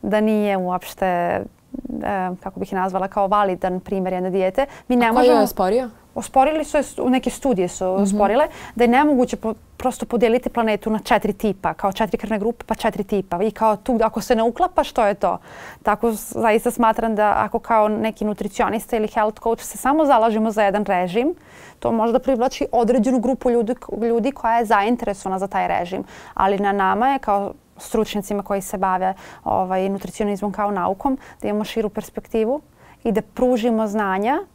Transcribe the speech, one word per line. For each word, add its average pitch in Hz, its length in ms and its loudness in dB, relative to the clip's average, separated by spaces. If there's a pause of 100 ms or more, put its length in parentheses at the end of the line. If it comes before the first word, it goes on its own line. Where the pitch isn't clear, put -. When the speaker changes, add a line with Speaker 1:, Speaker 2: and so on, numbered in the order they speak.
Speaker 1:
da 208 200 0
nije 208 360 2
uopšte, 180 480 -4
e, 180 360 0 (960)
kako 190 220 -12
bih 190 120 -8
je 196 60 -4
nazvala, 190 300 -2
kao 196 200 0
validan 185 520 0
primjer 185 340 -4
jedne 185 180 -2
dijete. 190 340 0 (220)
Mi 247 80 2
ne 240 100 4
Speaker 2:
A 226 40 4
ko 220 40 2
je 247 80 6
Speaker 1:
možemo 247 220 6
Speaker 2:
osporio? 233 460 0 (260)
Speaker 1:
Osporili 285 500 2
su - 120 -2
je, 277 60 2
stu-, - 260 -4
neke 254 200 2
studije 190 380 0
su 185 200 -6
Speaker 2:
Mhm. 190 160 2
Speaker 1:
osporile, 208 420 2 (300)
da 240 80 4
je 240 40 6
nemoguće 254 500 4
po-, 220 160 -4 (240)
prosto 240 280 -2
podeliti 233 440 2
planetu 220 400 0
na 214 100 0
četiri 208 340 0
tipa, 185 400 -2
kao 196 180 -2
četiri 220 260 -2
krvne 220 220 -4
grupe, 226 260 -4
pa 220 100 -2
četiri 214 280 -2
tipa. 190 400 -2
I 220 80 0
kao 220 240 2
tu, 220 260 -2
ako 220 200 0
se 247 140 2
ne 220 80 2
uklapa, 311 400 0
što 240 220 0
je 202 80 2
to? 185 240 0 (460)
Tako 214 260 0
s-, - 240 -6
zaista 220 380 2
smatram 226 440 0
da 208 220 4
ako 214 220 0
kao 220 280 2
neki 220 380 -2
nutricionista 208 720 -2
ili 214 100 0
health 214 340 -2
coach 233 200 -2
se - 160 -12
samo 294 280 2
zalažemo 220 460 4
za 208 120 0
jedan 202 220 2
režim, 196 500 0 (440)
to 233 120 -2
možda 226 280 2
privlači 247 520 0
određenu 240 480 2
grupu 247 300 0
ljudi, 233 260 0 (240)
ljudi 233 320 0
koja 233 260 -2
je 240 80 2
zainteresovana 202 720 0
za 196 80 -4
taj 190 220 -2
režim. 180 340 -4 (300)
Ali 196 260 0
na 202 120 0
nama 202 380 2
je, 269 100 0
kao 202 340 -2 (260)
stručnjacima 208 640 -4
koji 196 180 -4
se 196 160 -8
bave, 190 360 0 (300)
ovaj, 190 460 0
nutricionizmom 196 640 -4
kao 202 200 -2
naukom, 196 460 -2 (240)
da 214 60 -6
imamo 208 180 -2
širu 214 240 -4
perspektivu 220 720 -4 (420)
i 226 80 0
da 208 120 0
pružimo 233 640 0
znanja 208 520 0 (160)